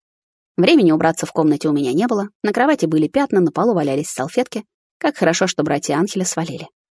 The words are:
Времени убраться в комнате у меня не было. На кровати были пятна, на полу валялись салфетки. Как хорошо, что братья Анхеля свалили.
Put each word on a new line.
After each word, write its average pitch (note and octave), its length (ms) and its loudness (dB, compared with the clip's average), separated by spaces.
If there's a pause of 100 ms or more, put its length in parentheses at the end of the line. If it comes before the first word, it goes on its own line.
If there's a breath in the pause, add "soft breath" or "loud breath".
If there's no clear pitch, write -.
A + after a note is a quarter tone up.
(560)
Времени G3+ 360 6
убраться D#3+ 340 0
в - 60 -14
комнате D#3 360 0
у D3+ 40 0
меня C#3 200 -2
не F#3+ 140 0
было. G#3 220 -2 (140)
На G#3 100 -2
кровати C4+ 340 2
были D#3 220 2
пятна, C4+ 320 0
на E3+ 120 2
полу G#3 220 0
валялись D3 340 -2
салфетки. G#3+ 560 -4 (340)
Как - 180 -2
хорошо, F3 300 0
что - 160 -4
братья D3 340 -2
Анхеля F#3 280 -2
свалили. D#3+ 440 -4 (260)